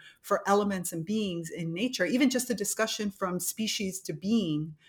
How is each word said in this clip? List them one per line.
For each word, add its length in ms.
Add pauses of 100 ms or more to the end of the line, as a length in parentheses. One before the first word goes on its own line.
(200)
for 280
elements 440
and 120
beings 460
in 240
nature, 320
even 240
just 180
a 60
discussion 560
from 300
species 600
to 100
being, 640 (120)